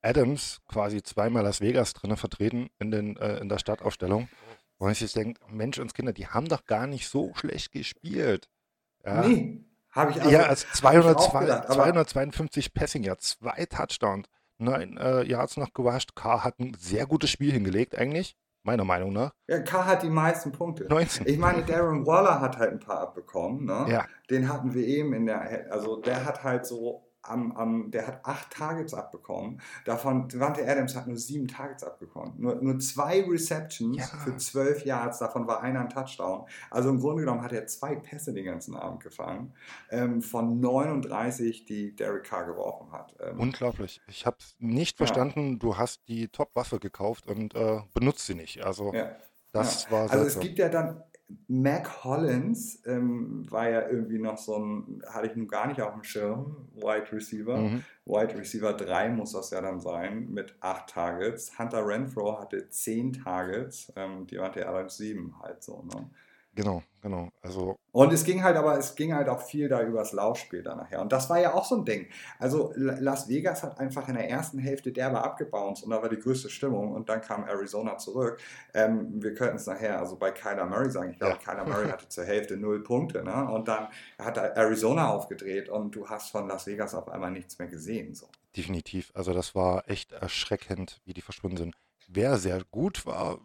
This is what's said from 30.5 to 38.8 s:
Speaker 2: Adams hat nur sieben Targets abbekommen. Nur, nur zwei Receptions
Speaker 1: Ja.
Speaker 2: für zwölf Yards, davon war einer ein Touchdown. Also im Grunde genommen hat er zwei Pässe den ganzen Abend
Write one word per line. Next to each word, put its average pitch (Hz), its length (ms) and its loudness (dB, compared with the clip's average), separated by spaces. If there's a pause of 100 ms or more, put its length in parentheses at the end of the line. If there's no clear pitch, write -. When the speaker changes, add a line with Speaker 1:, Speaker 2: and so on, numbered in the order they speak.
Speaker 2:
Adams 127 300 2
hat 120 120 -8
nur 120 100 -6
sieben 131 300 -4
Targets 135 360 -10
abbekommen. - 540 -12
Nur, 117 180 0
nur 131 240 0
zwei 147 420 2
Receptions 156 760 -2
Speaker 1:
Ja. - 80 -6
Speaker 2:
für 131 320 -6
zwölf 139 480 0
Yards, 123 340 -2
davon 117 280 -2
war 113 140 0
einer 127 200 0
ein 120 80 -4
Touchdown. 95 560 -6 (240)
Also 127 200 4
im 131 100 4
Grunde 151 240 0
genommen 120 180 0
hat 120 100 -6
er 110 160 -4
zwei 143 280 -6
Pässe 147 380 -10
den 98 120 -6
ganzen 87 300 -8
Abend 87 260 -8